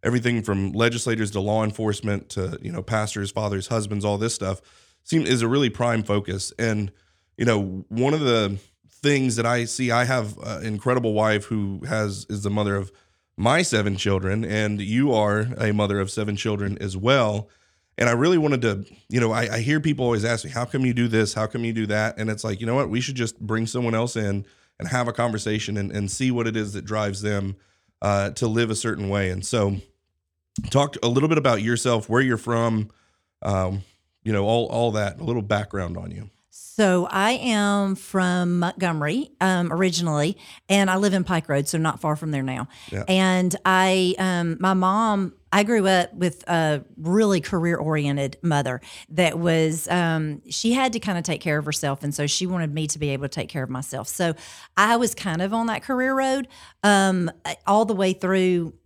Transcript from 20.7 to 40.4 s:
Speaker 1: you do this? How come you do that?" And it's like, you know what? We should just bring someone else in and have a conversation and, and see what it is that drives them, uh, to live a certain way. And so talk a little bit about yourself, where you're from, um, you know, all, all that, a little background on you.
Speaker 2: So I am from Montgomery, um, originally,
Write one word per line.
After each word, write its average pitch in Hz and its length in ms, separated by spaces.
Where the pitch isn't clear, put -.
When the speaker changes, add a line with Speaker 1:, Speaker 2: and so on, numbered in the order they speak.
Speaker 1:
you 123 80
do 120 140
this? 110 260
How 110 120
come 117 160
you 113 120
do 110 140
that?" 107 280
And 110 140
it's 107 120
like, 107 160
you 113 80
know 117 80
what? 151 140
We 127 140
should 135 140
just 117 220
bring 110 280
someone 117 280
else 117 220
in 101 300
and 87 100
have 123 200
a 117 40
conversation 107 640
and, 98 160
and 101 180
see 131 200
what 120 160
it 113 100
is 104 160
that 90 140
drives 101 340
them, 101 360
uh, 101 300
to - 160
live 113 240
a 110 40
certain 101 360
way. 98 180
And 92 160
so 101 320
talk 139 320
a 117 60
little 135 200
bit 156 100
about 120 240
yourself, 117 460
where 117 120
you're 127 160
from, 113 540
um, 95 420
you 110 80
know, 101 120
all, 117 220
all 117 240
that, 104 300
a 85 40
little 120 180
background 101 540
on 90 140
you. 98 180
Speaker 2:
So 180 600
I 202 220
am 202 600
from 180 640
Montgomery, 170 720
um, 180 320
originally, 165 640